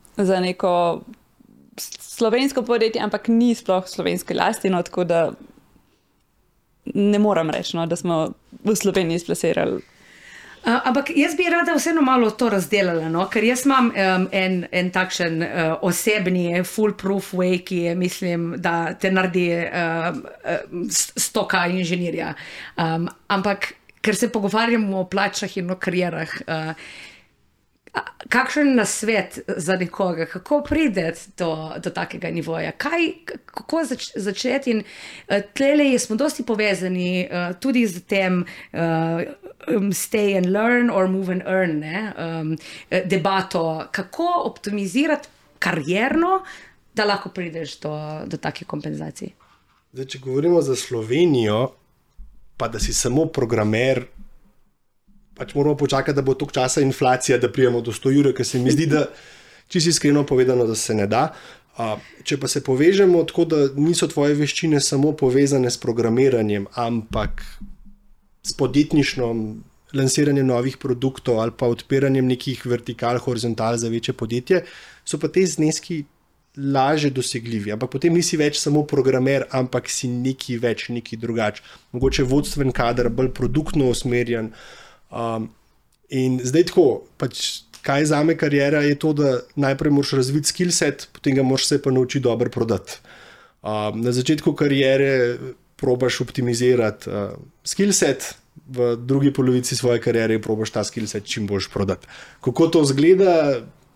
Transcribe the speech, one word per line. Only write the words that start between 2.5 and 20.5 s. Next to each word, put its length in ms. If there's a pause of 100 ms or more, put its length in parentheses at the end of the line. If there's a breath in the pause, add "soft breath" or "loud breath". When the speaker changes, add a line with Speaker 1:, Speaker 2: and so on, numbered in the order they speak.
Speaker 1:
podjetje, 400
ampak 260
ni 240
sploh 320
slovenske 480
lasti, 380
no, 100
tako 240
da 280 (1500)
ne 320
morem 320
reči, 260
no, 80
da 120
smo 340 (280)
v 160
Sloveniji 440
splasirali. 640 (800 loud breath)
Speaker 2:
A, 200
ampak 280
jaz 240
bi 100
rada 300
vseeno 260
malo 300
to 180
razdelala, 600
no, 180
ker 180
jaz 220
imam, 260
em, 360
en, 260 (140)
en 200
takšen, 540
eh, 60 (320)
osebni 840
foolproof 720
way, 240
ki 200
je, 160
mislim, 600
da 400
te 160
naredi, 400
em, 720 (180)
em, 460